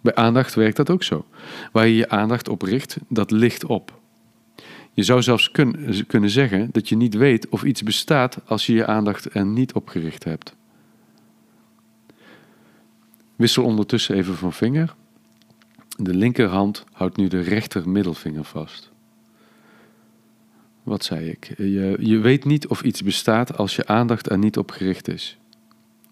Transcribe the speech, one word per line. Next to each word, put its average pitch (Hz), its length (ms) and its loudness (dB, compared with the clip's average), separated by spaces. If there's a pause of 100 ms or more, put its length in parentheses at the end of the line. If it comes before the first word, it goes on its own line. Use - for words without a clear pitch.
Bij 117 140 2
aandacht 117 400 2
werkt 110 220 2
dat 147 140 0
ook 180 120 2
zo. 78 240 -4 (460)
Waar 110 140 4
je 113 100 6
je 113 120 2
aandacht 110 400 0
op - 140 -4
richt, 107 340 -4 (120)
dat 104 220 -2
licht 113 340 2
op. - 360 -6 (920)
Je 107 100 0
zou 123 200 4
zelfs 117 280 2
kun-, 120 560 0
kunnen 104 240 2
zeggen 110 420 2
dat 107 160 0
je 107 80 0
niet 113 180 2
weet 117 340 2
of 92 140 -4
iets - 200 -2
bestaat 127 640 0
als 107 200 -2
je 120 60 2
je 113 140 2
aandacht 107 480 -2
er 98 120 0
niet 117 260 -2
op - 160 -6
gericht 80 360 -8
hebt. - 320 -10 (2750)
Wissel 117 280 2
ondertussen 104 520 0
even 95 180 -2
van 87 180 -4
vinger. 151 420 0 (1000)
De 92 180 -2
linkerhand 101 760 2
houdt 92 240 -4
nu 98 120 2
de 90 120 -2
rechtermiddelvinger 90 1040 -2
vast. - 460 -14 (1900)
Wat 104 220 -6
zei 80 260 -6
ik? - 260 -14
Je, 98 440 -2
je 110 180 4
weet 127 260 4
niet 147 220 0
of - 160 -4
iets 113 200 -2
bestaat 110 540 0
als 101 200 -2
je - 100 -4
aandacht 117 440 0
er 101 80 2
niet 104 200 2
op - 120 -4
gericht - 380 -4
is. - 300 -10 (720)